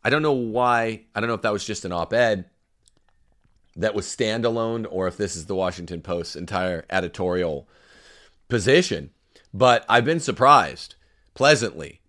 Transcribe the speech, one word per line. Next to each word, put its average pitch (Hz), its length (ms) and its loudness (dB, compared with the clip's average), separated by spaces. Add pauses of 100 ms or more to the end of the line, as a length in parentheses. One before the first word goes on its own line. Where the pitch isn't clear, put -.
I - 60 0
don't 156 140 2
know 151 80 2
why. 117 800 0
I 104 60 -4
don't 110 80 -2
know 117 80 0
if 101 80 -8
that 107 100 0
was 101 100 -4
just - 220 -8
an 90 60 -6
op-ed 101 540 0 (1300)
that 104 180 -2
was 117 140 -4
standalone 113 800 -2
or 92 180 -2
if 90 100 -6
this 98 180 -4
is 80 100 -12
the 98 100 -6
Washington 90 460 -4
Post's 87 340 -8
entire 90 540 -4
editorial 90 800 -2 (800)
position. 117 640 0 (420)
But 120 340 4
I've 120 180 4
been 165 140 0
surprised 120 760 4 (400)
pleasantly. 107 720 0